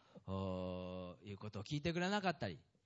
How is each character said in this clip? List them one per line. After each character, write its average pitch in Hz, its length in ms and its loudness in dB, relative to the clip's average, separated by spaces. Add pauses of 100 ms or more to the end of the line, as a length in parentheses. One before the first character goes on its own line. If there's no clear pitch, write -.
(260)
お 92 960 0
ー、 - 20 -16
言 101 120 -6
う - 20 -20
こ 107 120 -6
と 101 100 -4
を 104 40 -6
聞 147 140 -2
い - 20 0
て 160 140 2
く 170 60 2
れ 180 100 4
な 208 100 4
か 190 80 4
っ 175 100 2
た 110 100 0
り、 80 120 -4 (260)